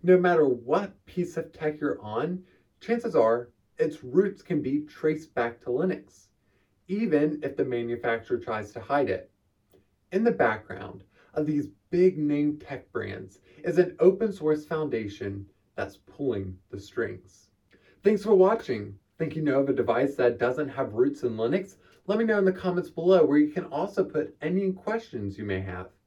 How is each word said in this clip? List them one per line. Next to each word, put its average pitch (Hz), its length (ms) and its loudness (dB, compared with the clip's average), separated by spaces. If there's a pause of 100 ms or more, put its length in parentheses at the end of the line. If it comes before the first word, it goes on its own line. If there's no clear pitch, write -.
No 180 160 6
matter 170 280 4
what 131 460 -2 (120)
piece - 320 -6
of 160 140 -8
tech 151 300 -6
you're 143 220 -4
on, 135 400 -6 (360)
chances 233 360 -4
are 113 340 4 (300)
its 151 240 -2
roots 170 400 2
can 151 180 -2
be 135 200 -2
traced - 520 -4
back 117 280 -4
to - 80 -10
Linux, - 580 -4 (600)
even 156 540 0
if 139 160 -6
the 139 80 0
manufacturer 117 720 -2
tries 107 360 -6
to - 60 -12
hide 135 300 0
it. - 220 -4 (800)
In 202 120 0
the 233 80 4
background - 720 -4 (300)
of 151 140 -2
these 151 220 -2 (200)
big 180 300 4
name 147 400 0
tech - 320 -12
brands - 480 -8 (240)
is 170 160 2
an 180 200 2
open 196 320 4
source 151 340 -2
foundation 110 840 -6 (280)
that's - 220 -8
pulling 98 580 -6 (140)
the 98 100 -12
strings. - 680 -10 (560)
Thanks 202 200 4
for 214 120 4
watching. 135 580 2 (240)
Think 156 180 -4
you 156 60 -4
know 139 200 2
of 139 80 0
a 131 40 2
device 120 440 0
that 120 200 2
doesn't 131 320 -2
have 110 240 -6
roots 127 300 0
in 113 140 -2
Linux? 143 400 -2 (280)
Let 208 140 0
me 233 40 2
know 220 140 2
in 196 80 4
the 185 80 4
comments 180 360 -4
below, 170 360 6
where 143 120 4
you 151 140 4
can - 140 -4
also 185 360 -4
put - 400 -4
any 185 300 -2
questions 190 680 -6
you 110 60 -10
may 98 160 -4
have. 92 300 -10 (180)